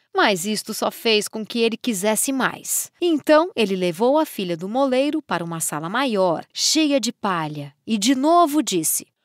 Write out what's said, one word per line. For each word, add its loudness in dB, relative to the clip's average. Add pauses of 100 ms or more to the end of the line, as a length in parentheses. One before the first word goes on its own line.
(140)
Mas 2
isto -4
só -2
fez 0
com -8
que -6
ele 0
quisesse -2
mais. -4 (100)
Então, 4
ele 0
levou 2
a 4
filha -6
do -8
moleiro 0
para -4
uma -6
sala -4
maior, 0 (100)
cheia 2
de -4
palha, -6 (120)
e 0
de 2
novo 4
disse: -2 (180)